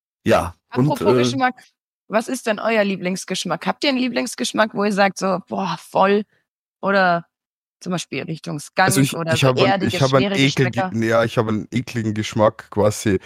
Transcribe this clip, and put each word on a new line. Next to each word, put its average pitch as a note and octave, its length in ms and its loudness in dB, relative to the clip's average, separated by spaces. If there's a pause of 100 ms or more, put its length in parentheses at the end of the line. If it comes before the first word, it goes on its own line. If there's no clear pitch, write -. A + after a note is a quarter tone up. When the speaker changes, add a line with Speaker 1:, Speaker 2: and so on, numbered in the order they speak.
(260)
Speaker 1:
Ja, F2 300 2 (200)
und, C3 160 2
Speaker 2:
Apropos - 240 2
Speaker 1:
äh, - 40 4
Speaker 2:
Geschmack, B3+ 360 0 (520)
was A3 200 -2
ist B3 200 -8
denn G#3+ 120 -2
euer A3 240 0
Lieblingsgeschmack? F#3 840 -4
Habt - 180 -4
ihr D4 60 2
einen C4 100 0
Lieblingsgeschmack, A#3+ 720 -2
wo G3+ 100 -2
ihr G#3 100 0
sagt G3 240 2
so, F#3+ 300 -2
boah, F#3+ 320 -4
voll? G3+ 460 2 (560)
Oder F#3 440 0 (540)
zum F3+ 140 -8
Beispiel D3 300 -6
Richtung D#3+ 360 -8
Skunk - 300 0
Speaker 3:
Also C3+ 120 2
ich, C#3 160 0
Speaker 2:
oder E3 160 -2
Speaker 3:
ich - 80 0
Speaker 2:
so C#3 60 4
Speaker 3:
hab C3 100 4
einen, F#3+ 80 4
Speaker 2:
erdige, F#3+ 300 0
Speaker 3:
ich F3 80 0
hab C3 100 2
einen C3 140 4
Speaker 2:
schwere G3 80 -2
Speaker 3:
ekel-, C#3+ 340 2
Speaker 2:
Geschmäcker? F3+ 220 -4 (120)
Speaker 3:
ja, A2+ 200 2
ich A#2 160 -2
hab A2 80 0
einen G#2+ 240 -4
ekligen A2+ 420 -4
Geschmack G#2+ 560 0
quasi, G#2 560 0